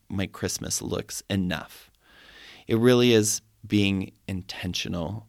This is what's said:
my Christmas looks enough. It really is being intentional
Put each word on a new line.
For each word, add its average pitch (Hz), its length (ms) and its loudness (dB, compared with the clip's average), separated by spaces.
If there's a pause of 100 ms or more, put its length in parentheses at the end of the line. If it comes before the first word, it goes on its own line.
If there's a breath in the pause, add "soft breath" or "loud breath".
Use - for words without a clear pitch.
my 95 180 -4
Christmas - 540 -6
looks - 480 -8
enough. 90 600 -4 (800 loud breath)
It 113 100 2
really 123 360 6
is 107 280 4 (260)
being 98 440 2 (160)
intentional 90 1000 -8